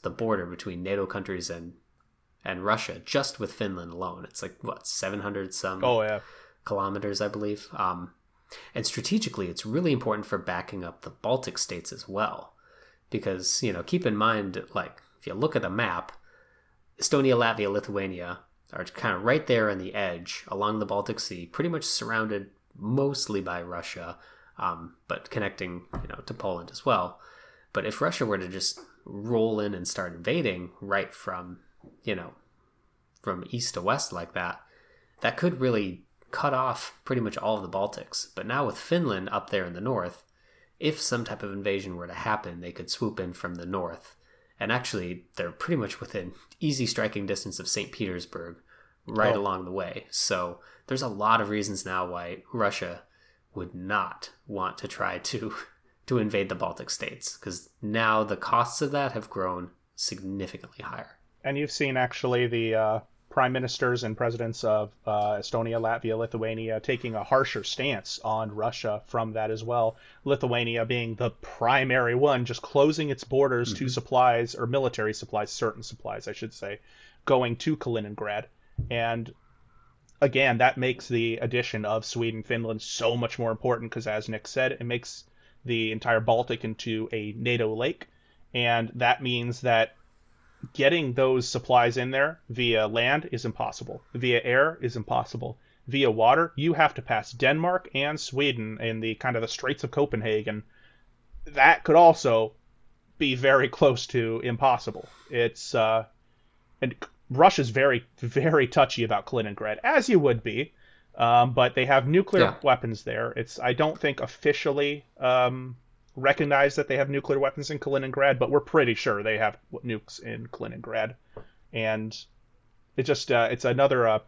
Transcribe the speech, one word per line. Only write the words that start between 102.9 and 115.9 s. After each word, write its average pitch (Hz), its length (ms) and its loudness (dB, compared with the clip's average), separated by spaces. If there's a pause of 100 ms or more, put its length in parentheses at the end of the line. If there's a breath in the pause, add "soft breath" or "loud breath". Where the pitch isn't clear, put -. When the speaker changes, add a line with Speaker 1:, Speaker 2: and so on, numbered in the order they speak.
Speaker 2:
be 139 160 2
very 131 340 6
close 131 400 4
to 113 360 0
impossible. 123 640 0 (220)
It's, 117 440 -2
uh, 113 300 4 (760)
and 127 140 0 (360)
Russia's 143 400 6
very, 131 340 4 (140)
very 156 480 2
touchy 127 380 2
about 107 220 0
Kaliningrad, 107 580 -4
as 269 240 4
you 214 100 8
would 127 240 4
be. 117 300 -4 (440 soft breath)
Um, 120 380 6
but 123 200 6
they 131 120 2
have 135 220 6
nuclear 180 360 6
Speaker 1:
Yeah. - 180 2
Speaker 2:
weapons 123 420 2
there. 117 280 -4
It's, - 260 -8
I 127 140 0
don't 156 260 0
think 143 220 0
officially, 143 840 0 (140)
um, 127 580 2 (400)